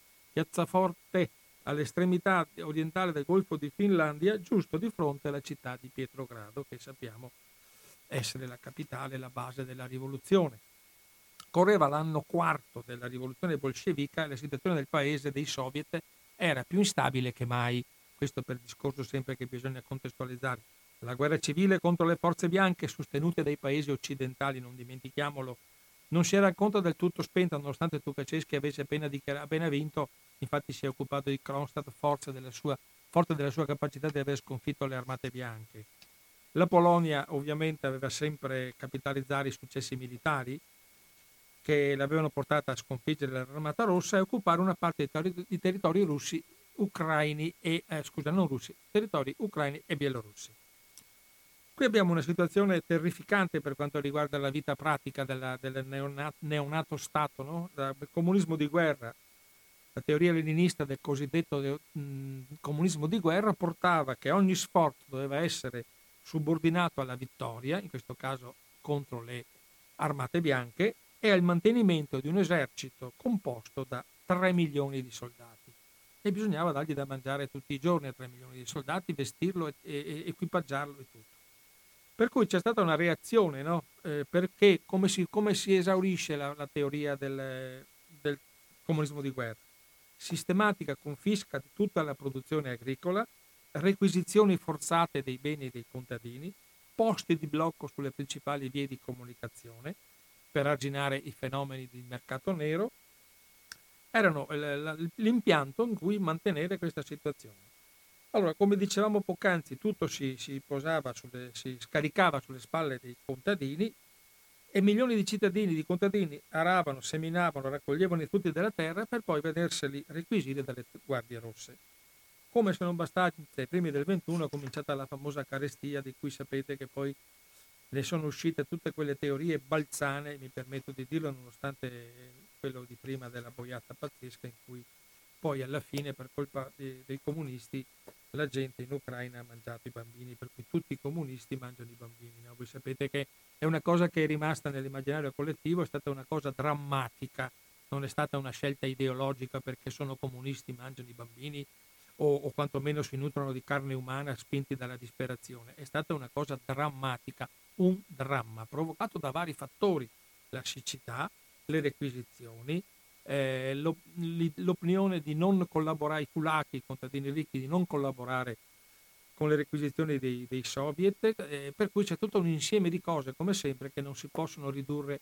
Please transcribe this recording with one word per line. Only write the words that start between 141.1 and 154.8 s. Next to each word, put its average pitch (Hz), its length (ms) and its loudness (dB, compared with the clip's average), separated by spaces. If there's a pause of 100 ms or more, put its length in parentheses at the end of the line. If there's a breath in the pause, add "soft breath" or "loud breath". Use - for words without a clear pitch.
mangiano 123 340 -14
i 120 80 -20
bambini, 117 360 -20 (100)
no? 120 120 -20
Voi 120 120 -14
sapete 131 420 -6
che 139 160 -2 (320)
è - 80 -2
una 160 160 2
cosa 175 260 6
che 165 160 2
è 151 40 4
rimasta 151 420 0
nell'immaginario 135 640 -4
collettivo, 156 500 -2
è 151 60 0
stata 143 240 -4
una 135 160 -8
cosa 143 280 -2
drammatica, 139 960 -2 (360)
non 139 160 -4
è 135 40 -4
stata 143 300 -2
una 135 140 -6
scelta 139 340 -4
ideologica 131 760 -2
perché - 280 -10
sono 135 260 -6
comunisti, 131 580 -8
mangiano 127 360 -14
i 120 40 -18
bambini 123 520 -12 (520 soft breath)
o, 147 180 6
o 143 160 -2
quantomeno 147 500 -2
si 139 140 -6
nutrono 139 360 -4
di 127 120 -8
carne 139 320 -2
umana 131 400 -6
spinti 139 400 -4
dalla 127 220 -8